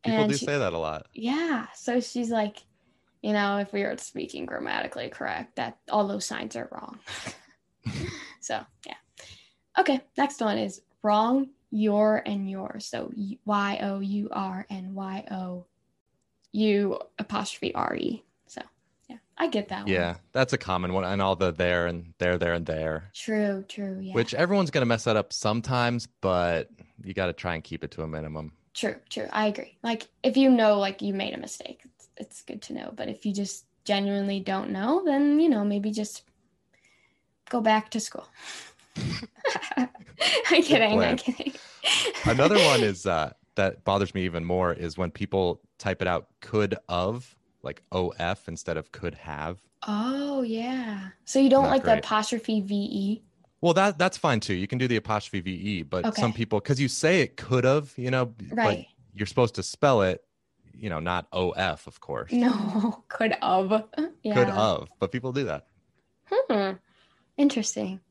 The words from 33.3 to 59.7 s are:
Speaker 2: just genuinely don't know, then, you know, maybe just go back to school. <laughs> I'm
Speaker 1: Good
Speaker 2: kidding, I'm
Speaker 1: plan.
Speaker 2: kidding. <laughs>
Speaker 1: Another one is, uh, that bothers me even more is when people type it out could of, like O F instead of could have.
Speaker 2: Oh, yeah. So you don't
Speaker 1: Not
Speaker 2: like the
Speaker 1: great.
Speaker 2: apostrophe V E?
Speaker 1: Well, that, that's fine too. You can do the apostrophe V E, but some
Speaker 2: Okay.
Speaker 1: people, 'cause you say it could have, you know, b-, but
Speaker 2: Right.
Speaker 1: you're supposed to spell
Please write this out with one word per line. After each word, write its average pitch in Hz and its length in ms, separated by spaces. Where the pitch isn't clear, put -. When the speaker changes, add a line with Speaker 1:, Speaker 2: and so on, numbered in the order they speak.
Speaker 2:
just 202 320
genuinely 196 560
don't 190 300
know, 240 340
then, 294 340
you 330 100
know, 214 140
maybe 208 280
just 208 320
go 240 120
back 214 300
to 220 100
school. - 260
<laughs> - 0
I'm 247 120
Speaker 1:
Good 339 140
Speaker 2:
kidding, 226 300
I'm 226 40
Speaker 1:
plan. - 200
Speaker 2:
kidding. - 360
<laughs> - 360
Speaker 1:
Another 127 340
one 139 240
is, 98 220
uh, 80 280
that 98 300
bothers 98 280
me 92 120
even 85 180
more 90 300
is 85 240
when 90 140
people 95 500
type 95 240
it 90 60
out 87 200
could 104 340
of, 98 480
like 73 200
O 92 160
F 87 300
instead 82 280
of 78 140
could 85 240
have. 78 440
Speaker 2:
Oh, 269 540
yeah. 226 680
So - 160
you 269 100
don't 269 140
Speaker 1:
Not - 80
Speaker 2:
like 262 120
the 240 80
Speaker 1:
great. 220 80
Speaker 2:
apostrophe 220 600
V 196 140
E? 202 480
Speaker 1:
Well, 170 120
that, 190 240
that's 180 200
fine 131 240
too. 104 120
You 92 140
can 127 100
do 127 100
the 120 100
apostrophe 104 440
V 92 100
E, - 40
but 214 320
some 117 160
Speaker 2:
Okay. 107 60
Speaker 1:
people, 107 240
'cause 135 180
you 139 80
say 165 340
it - 160
could 123 260
have, 139 340
you 127 140
know, 127 160
b-, 113 220
but 220 80
Speaker 2:
Right. 214 300
Speaker 1:
you're 101 120
supposed - 300
to 92 80
spell 131 380